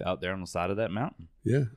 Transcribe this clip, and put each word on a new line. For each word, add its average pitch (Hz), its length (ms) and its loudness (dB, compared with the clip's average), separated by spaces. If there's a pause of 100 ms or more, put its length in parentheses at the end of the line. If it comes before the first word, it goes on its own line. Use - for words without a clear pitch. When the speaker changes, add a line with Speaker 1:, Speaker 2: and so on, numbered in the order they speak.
Speaker 1:
out 92 160 0
there 92 120 0
on 95 80 -4
the 87 60 -6
side 90 220 0
of 98 80 0
that 110 140 0
mountain. 107 360 -4 (160)
Speaker 2:
Yeah. 131 220 4 (120)